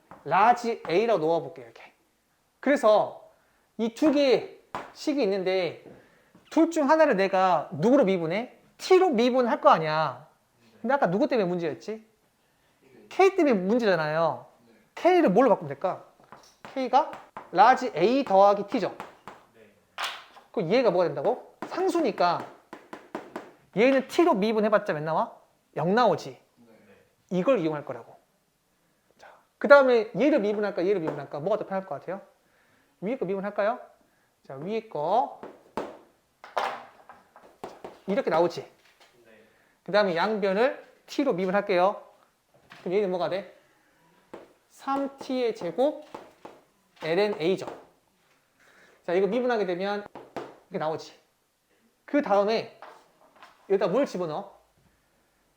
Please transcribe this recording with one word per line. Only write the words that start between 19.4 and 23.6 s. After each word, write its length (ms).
그럼 180
얘가 200
뭐가 160
된다고? 480
상수니까 800